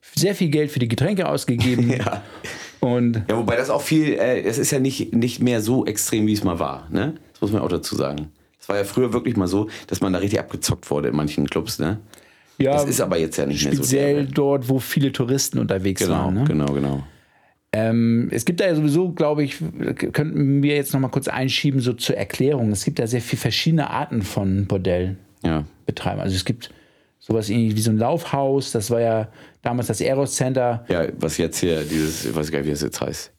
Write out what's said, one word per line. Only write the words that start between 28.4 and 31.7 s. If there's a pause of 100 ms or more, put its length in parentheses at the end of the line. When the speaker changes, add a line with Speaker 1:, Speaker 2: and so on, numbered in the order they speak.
Speaker 1:
das
war
ja (340)
damals
das
Eros
Center.
Speaker 2:
Ja, (160)
was
jetzt
hier